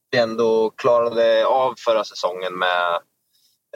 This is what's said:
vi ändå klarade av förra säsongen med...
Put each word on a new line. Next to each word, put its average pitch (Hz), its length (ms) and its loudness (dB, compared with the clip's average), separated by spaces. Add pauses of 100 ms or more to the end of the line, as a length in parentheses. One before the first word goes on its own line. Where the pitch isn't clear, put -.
(120)
vi 131 60 0
ändå 113 520 2
klarade 117 760 2
av 131 320 0
förra 110 260 0
säsongen 92 500 -6
med... 90 400 0 (840)